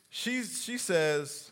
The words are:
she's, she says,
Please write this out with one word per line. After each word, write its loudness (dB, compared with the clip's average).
she's, -4
she -4
says, 2